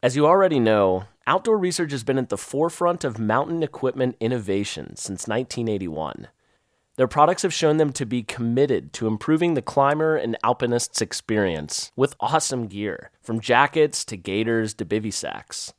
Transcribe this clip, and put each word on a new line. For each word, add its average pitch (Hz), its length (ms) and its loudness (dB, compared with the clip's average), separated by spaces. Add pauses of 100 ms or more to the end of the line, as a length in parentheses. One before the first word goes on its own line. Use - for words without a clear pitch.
As 127 100 2
you 147 100 2
already 170 360 6
know, 101 460 4 (200)
Outdoor 190 320 2
Research 180 320 -2
has 135 140 -6
been 131 120 0
at 131 120 0
the - 100 -2
forefront 170 640 -2
of 113 160 -4
mountain 139 460 0
equipment 127 560 -2
innovation 101 760 -2
since - 320 -8
nineteen 117 420 -4
eighty-one. 82 600 -6 (680)
Their 131 140 2
products 151 340 2
have 185 100 0
shown 156 260 2
them 151 160 2
to 131 120 -4
be 117 160 -2
committed 117 720 0
to 113 160 -2
improving 160 460 2
the 131 80 0
climber 151 520 2
and 113 300 -2
alpinist's 120 580 0
experience 92 920 -2
with 131 240 2
awesome 127 480 -2
gear, 101 420 -6 (100)
from 113 200 -6
jackets 139 640 2
to 113 120 -12
gaiters 107 580 -2
to 107 100 -6
bivy 104 280 -2
sacks. - 680 -10